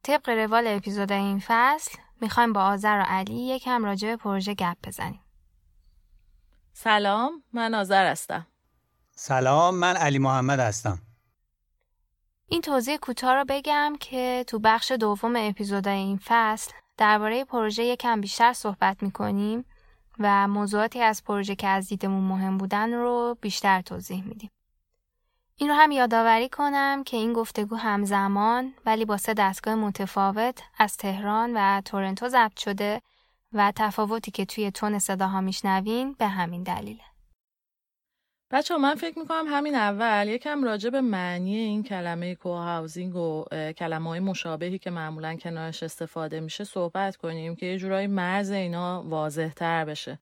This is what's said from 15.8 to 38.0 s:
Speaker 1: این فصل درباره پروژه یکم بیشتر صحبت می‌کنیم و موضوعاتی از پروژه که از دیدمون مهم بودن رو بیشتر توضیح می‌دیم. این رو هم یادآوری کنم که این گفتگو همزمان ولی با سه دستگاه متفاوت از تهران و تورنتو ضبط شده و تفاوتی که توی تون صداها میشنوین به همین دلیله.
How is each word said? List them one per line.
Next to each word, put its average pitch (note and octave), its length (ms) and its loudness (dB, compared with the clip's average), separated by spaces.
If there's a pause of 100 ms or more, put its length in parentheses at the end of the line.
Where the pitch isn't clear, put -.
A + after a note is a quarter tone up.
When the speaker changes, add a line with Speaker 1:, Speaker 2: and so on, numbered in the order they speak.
Speaker 1:
این G3 280 -2
فصل A3 460 2 (260)
درباره G#3+ 480 4
پروژه A3+ 380 0
یکم A#3+ 380 0
بیشتر A#3 320 4
صحبت G3 500 0
می‌کنیم G#3 640 -2 (540)
و G3+ 280 6
موضوعاتی G#3 540 0
از A3 220 2
پروژه G3+ 320 -2
که G3 120 -2
از F#3+ 220 2
دیدمون G3 340 -2
مهم F#3+ 340 0
بودن G#3 360 -2
رو A#3+ 480 0
بیشتر F#3+ 400 2
توضیح F#3 420 -10
می‌دیم. G#3+ 260 -14 (1120)
این D4 80 0
رو D4 60 4
هم D4+ 160 8
یادآوری A3+ 580 4
کنم C#4 540 0
که B3 140 -4
این A3+ 160 0
گفتگو A3 420 -4
همزمان G#3 1000 2 (120)
ولی A3 200 2
با G#3+ 120 0
سه G#3+ 160 -2
دستگاه G#3 420 0
متفاوت G3+ 840 0 (160)
از G#3 200 2
تهران G#3 580 -2
و G3 300 4
تورنتو G3 440 -4
ضبط A#3 300 4
شده G#3 420 -4 (520)
و G3+ 220 4
تفاوتی G#3+ 560 -2
که G3 140 -4
توی G3+ 260 -4
تون G#3 280 -2
صداها F#3+ 420 0
میشنوین G3+ 720 -2
به A3 140 -2
همین F3+ 360 -4
دلیله. G3+ 400 -8 (1500)